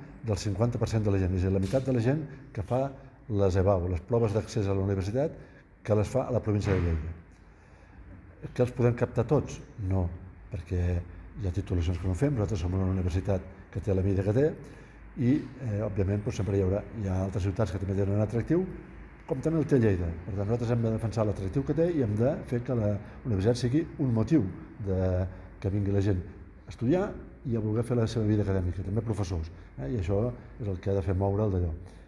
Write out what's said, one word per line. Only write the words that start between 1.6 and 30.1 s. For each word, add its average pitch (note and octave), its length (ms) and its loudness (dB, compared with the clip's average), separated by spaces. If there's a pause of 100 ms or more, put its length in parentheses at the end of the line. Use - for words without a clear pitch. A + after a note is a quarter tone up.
meitat C3 240 0
de C3 80 2
la A2+ 80 2
gent D3 240 2 (240)
que - 160 -6
fa B2 140 0 (480)
les G2 260 4
evau, F#2 320 4
les F2+ 240 -2
proves A2+ 240 2
d'accés G#2 320 0
a G2 80 0
la F#2+ 80 0
universitat, G#2 480 0 (500)
que G#2 140 2
les G#2 160 2
fa B2+ 160 2
a B2+ 80 0
la G2 80 2
província G#2 320 2
de F2 80 2
Lleida. D#2+ 320 -2 (1400)
Que B2 140 2
els - 100 -4
podem A#2+ 240 2
captar A#2+ 240 0
tots? - 380 0 (260)
No, F#2 160 2 (480)
perquè F2 320 -2 (560)
hi G2+ 80 -4
ha F2 80 -2
titulacions F2 420 0
que F#2 140 -2
no - 20 0
fem, C#3 220 0
nosaltres G#2 240 0
som F2 160 -2
una F#2 160 2
universitat F#2 560 0 (240)
que G2+ 80 -6
té F#2+ 160 0
la F#2 80 2
mida G2 240 2
que G#2 80 2
té C#3+ 120 6 (680)
i, B2 180 4
eh, G#2 480 -4
òbviament, G2+ 400 2
doncs, A#2+ 160 -4
sempre G2 180 0
hi G2 60 4
haurà, F#2+ 180 2 (200)
hi G2 60 -2
ha F#2 180 0
altres F#2+ 180 -2
ciutats G2+ 300 0
que G2 80 -4
també F#2+ 160 0
tenen G2 180 2
un G#2+ 80 4
atractiu, A#2 400 0 (640)
com C3 160 -2
també D#3+ 160 2
el C#3+ 80 2
té C#3 120 6
Lleida. F#2+ 280 4 (180)
Per - 80 -6
tant, G2 120 -2
nosaltres A#2 260 0
hem A#2 140 2
de A2+ 60 2
defensar A2 360 0
l'atractiu F#2+ 400 -2
que D3 80 -2
té E3 160 4
i D3 120 2
hem G#2 160 0
de C3 160 4 (120)
fer A#2+ 200 -2
que B2+ 80 0
la G#2 180 2 (320)
universitat A2+ 340 2
sigui C3+ 240 2 (160)
un B2+ 140 2
motiu A2 320 4 (400)
de F#2 160 0 (580)
que G2 100 -2
vingui G2 220 0
la G2+ 120 4
gent F#2+ 180 2
a - 500 -16
estudiar F3+ 380 0 (360)
i A#2 100 -2
a A2 80 0
voler A2 200 0
fer A#2+ 140 0
la A2+ 100 4
seva A2 180 0
vida G#2 180 4
acadèmica, F#2 420 0
també G2 160 -2
professors, G2 500 -2 (260)
eh? C3+ 140 -8
I A#2 80 -2
això G2 220 2 (400)